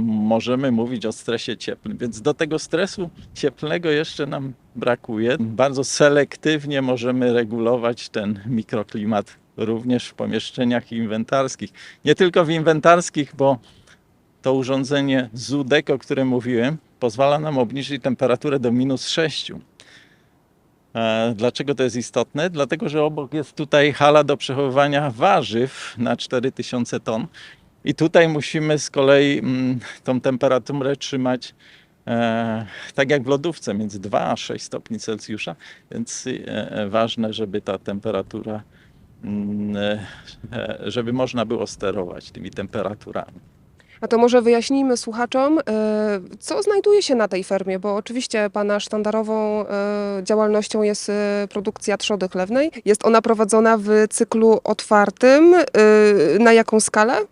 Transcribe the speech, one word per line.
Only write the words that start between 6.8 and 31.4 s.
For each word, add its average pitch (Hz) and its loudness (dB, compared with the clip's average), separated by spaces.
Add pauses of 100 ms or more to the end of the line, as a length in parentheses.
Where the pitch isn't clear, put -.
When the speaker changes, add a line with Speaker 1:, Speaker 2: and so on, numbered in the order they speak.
Speaker 1:
możemy 127 0
regulować 117 0
ten 104 -4
mikroklimat 110 -2 (200)
również 113 -2
w - -20
pomieszczeniach 113 -4
inwentarskich. 113 -4 (340)
Nie 147 4
tylko 180 4
w 151 -2
inwentarskich, 160 2
bo 135 2 (840)
to 131 2
urządzenie 135 0
zudek, 135 0
o 135 0
którym 131 -2
mówiłem, 123 0 (220)
pozwala 135 2
nam 156 -4
obniżyć 127 -4
temperaturę 135 0
do 120 0
minus 127 -2
sześciu. - -4 (1400)
E, 113 0
dlaczego 123 -2
to 131 -2
jest 120 0
istotne? 135 -2
Dlatego, 156 -4
że 151 -2
obok 151 -4
jest 156 -6
tutaj 147 2
hala 147 6
do 143 0
przechowywania 143 0
warzyw 127 0
na 120 -2
cztery 127 -4
tysiące 120 -6
ton. 120 -6 (580)
I 147 -2
tutaj 165 4
musimy 156 -2
z - -10
kolei, 143 4
mm, 127 -2 (240)
tą 127 0
temperaturę 135 0
trzymać, 127 -4 (520)